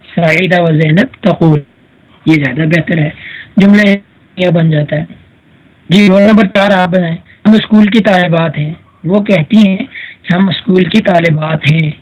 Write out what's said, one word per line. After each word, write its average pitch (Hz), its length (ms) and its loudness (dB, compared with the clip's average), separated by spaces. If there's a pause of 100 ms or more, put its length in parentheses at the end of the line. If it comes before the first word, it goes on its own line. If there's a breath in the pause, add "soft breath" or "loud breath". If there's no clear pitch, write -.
(140)
سعیدہ 170 480 0
و 170 40 0
زینب 160 540 0
تقول، 165 400 0 (640)
یہ 156 80 2
زیادہ 143 320 -2
بہتر 160 320 -2
ہے، 151 120 -2 (460 loud breath)
جملہ 202 320 4 (480)
یہ 180 120 -2
بن 160 220 0
جاتا 147 260 -2
ہے۔ 160 80 -6 (840)
جی، 202 200 4
رول 190 140 4
نمبر 214 240 4
چار 202 240 -2
آپ 180 180 0
بنائیں۔ 170 280 -2 (300 soft breath)
ہم 214 60 4
اسکول 214 340 2
کی 208 140 0
طالبات 170 580 0
ہیں، 151 160 -6 (300)
وہ 190 160 0
کہتی 196 360 0
ہیں 190 200 4 (580 loud breath)
ہم 190 140 0
اسکول 185 360 -2
کی 190 160 0
طالبات 160 720 -2
ہیں۔ 160 180 -2 (120)